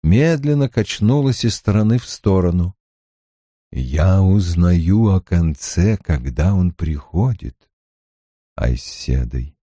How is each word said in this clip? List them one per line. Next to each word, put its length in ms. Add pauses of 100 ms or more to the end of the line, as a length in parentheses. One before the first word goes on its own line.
медленно 640
качнулась 760
из 120
стороны 420
в 80
сторону. 720 (960)
«Я 500
узнаю 880
о 120
конце, 760
когда 580
он 180
приходит, 840 (1000)
Айседой. 1080